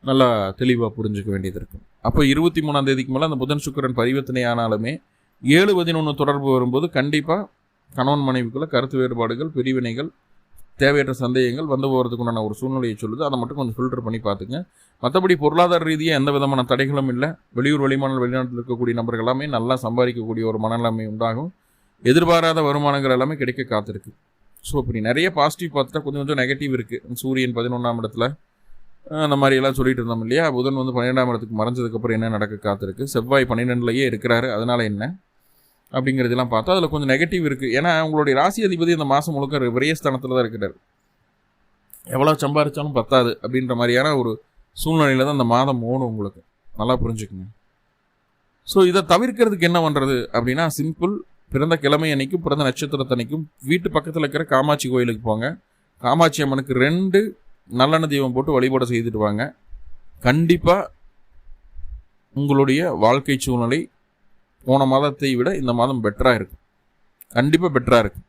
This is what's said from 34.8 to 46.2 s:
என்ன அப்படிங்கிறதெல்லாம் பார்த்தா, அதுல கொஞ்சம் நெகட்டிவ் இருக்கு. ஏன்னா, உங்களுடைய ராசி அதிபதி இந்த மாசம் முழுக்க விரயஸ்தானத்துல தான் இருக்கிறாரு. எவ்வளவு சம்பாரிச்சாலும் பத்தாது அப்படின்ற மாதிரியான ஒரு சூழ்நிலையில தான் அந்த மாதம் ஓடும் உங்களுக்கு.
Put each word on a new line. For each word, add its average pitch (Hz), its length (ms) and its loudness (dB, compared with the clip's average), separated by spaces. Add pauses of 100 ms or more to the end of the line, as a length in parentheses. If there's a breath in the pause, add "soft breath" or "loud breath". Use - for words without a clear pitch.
என்ன 107 320 -6 (760)
அப்படிங்கிறதெல்லாம் 127 580 0
பார்த்தா, 117 200 0
அதுல 185 160 2
கொஞ்சம் 147 220 -2
நெகட்டிவ் 160 360 0
இருக்கு. 135 220 -2
ஏன்னா, 160 360 2
உங்களுடைய 151 360 2
ராசி 196 240 2
அதிபதி 175 260 0
இந்த 160 160 2
மாசம் 143 300 2
முழுக்க 139 240 -2
விரயஸ்தானத்துல 131 760 -2
தான் 127 100 2
இருக்கிறாரு. 107 300 -6 (1300)
எவ்வளவு 147 320 2
சம்பாரிச்சாலும் 147 560 -2
பத்தாது 127 500 2
அப்படின்ற 127 320 -2
மாதிரியான 123 420 2
ஒரு 117 260 -2 (420)
சூழ்நிலையில 151 340 4
தான் 139 200 2
அந்த 127 60 2
மாதம் 123 380 2
ஓடும் 123 260 -4
உங்களுக்கு. 107 340 -8 (340)